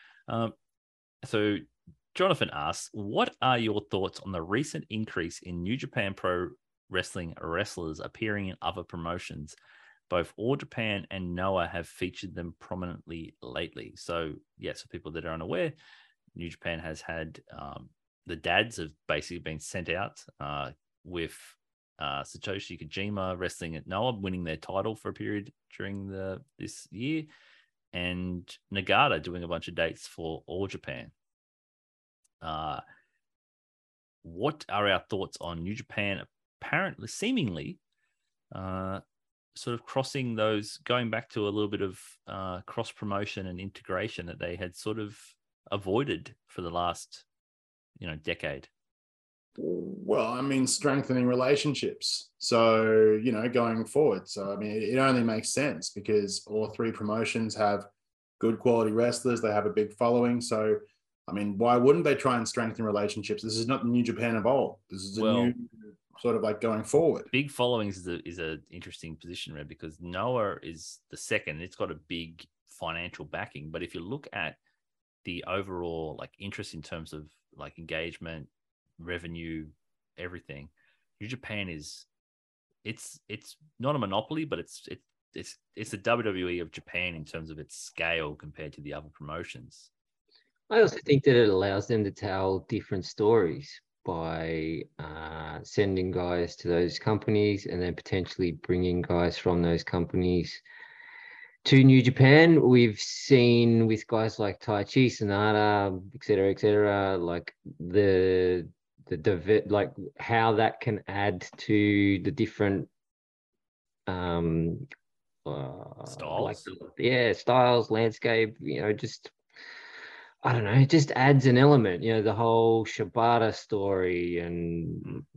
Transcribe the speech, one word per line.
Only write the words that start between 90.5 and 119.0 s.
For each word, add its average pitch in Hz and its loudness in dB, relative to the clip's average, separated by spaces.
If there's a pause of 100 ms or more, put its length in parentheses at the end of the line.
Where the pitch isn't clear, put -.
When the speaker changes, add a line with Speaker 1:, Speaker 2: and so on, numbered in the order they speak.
Speaker 3:
I 226 8
also - 4
think 139 6
that 139 8
it 120 8
allows 98 2
them 110 2
to 98 -2
tell 95 -2
different 95 -4
stories, 104 2 (240)
by, 82 -4 (160)
uh, 78 -10
sending 92 0
guys 87 -2
to - -8
those 87 2
companies 104 2
and 90 -6
then 90 -2
potentially 90 -2
bringing 90 0
guys 85 2
from 87 2
those 85 2
companies 90 0 (1080)
to 135 10
New 131 12
Japan. 139 10
We've 120 8
seen 120 6
with 110 0
guys 110 0
like 98 -2
Taichi, 107 2
Sanada, 104 2 (140)
et - -18
cetera, 98 4
et 92 -2
cetera, 101 4
like, 85 -4 (240)
the, 92 4 (400)
the 90 -4
divi-, 98 2
like, 101 2 (260)
how 113 2
that 110 2
can 107 -2
add 98 -2 (120)
to 101 4
the 101 0
different, 101 0 (1160)
um, 85 0 (600)
uh, - -10
Speaker 1:
Styles? 104 -4
Speaker 3:
like, 92 -12 (220)
yeah, 123 4
styles, 123 4
landscape, 113 2
you - -4
know, 107 2
just, - -6 (1120)